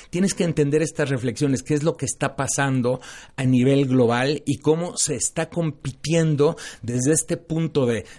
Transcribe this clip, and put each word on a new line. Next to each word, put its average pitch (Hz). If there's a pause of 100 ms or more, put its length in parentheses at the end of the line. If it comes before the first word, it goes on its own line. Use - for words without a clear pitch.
tienes 185
que -
entender 151
estas 151
reflexiones, 131
qué 151
es 147
lo 156
que 139
está -
pasando 131 (360)
a 135
nivel 131
global 127
y 143
cómo 165
se 143
está 160
compitiendo 156 (240)
desde 123
este 160
punto 160
de, 117 (120)